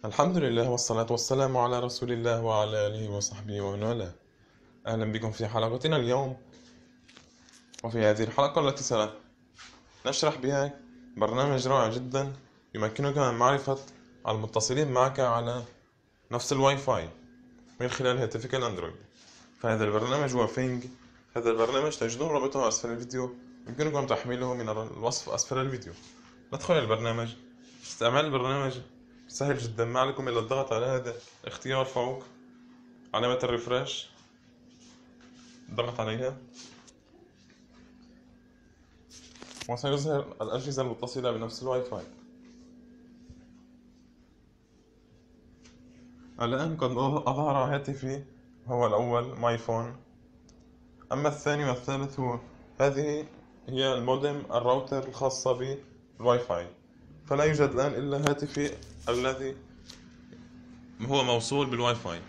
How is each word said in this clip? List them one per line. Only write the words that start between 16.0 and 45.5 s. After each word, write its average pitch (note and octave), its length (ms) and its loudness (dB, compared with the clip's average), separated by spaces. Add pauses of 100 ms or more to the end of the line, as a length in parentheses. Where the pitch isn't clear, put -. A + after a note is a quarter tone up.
نفس A#2+ 220 -2
الواي C3+ 240 6
فاي G2 320 -2 (720)
من B2 80 -2
خلال B2 300 0
هاتفك A2+ 360 -2
الأندرويد. G2 420 -2 (640)
فهذا A2+ 240 2
البرنامج B2 500 2
هو A#2+ 120 4
فينج. B2 380 -2 (520)
هذا A#2 140 2
البرنامج C3 460 2
تجدون A#2+ 320 -2
رابطه C3+ 400 2
أسفل A#2 220 -2
الفيديو، B2 440 -6 (340)
يمكنكم C#3+ 380 -2
تحميله B2 480 0
من A#2 140 -4
الوصف A2 600 -4
أسفل - 300 -2
الفيديو. C3 340 -4 (600)
ندخل - 220 0
البرنامج. A2+ 600 0 (480)
استعمال B2 420 2
البرنامج C3+ 560 0 (480)
سهل C#3 300 -2
جدًا، A#2 260 -2
ما B2 160 0
عليكم C3 280 0
إلا A#2+ 100 0
الضغط C3 340 -2
على A2+ 140 0
هذا B2 280 -2 (300)
الاختيار C3 400 -2
فوق C3 400 -2 (880)
علامة B2 280 2
الريفرش، A#2+ 680 -2 (1600)
الضغط A#2+ 320 -2
عليها A#2+ 360 -2 (3250)
وسيظهر C#3+ 760 -2
الأجهزة C3 400 -2
المتصلة B2 480 -2
بنفس A2+ 320 -6
الواي B2+ 200 0
فاي. G#2 200 -6 (4000)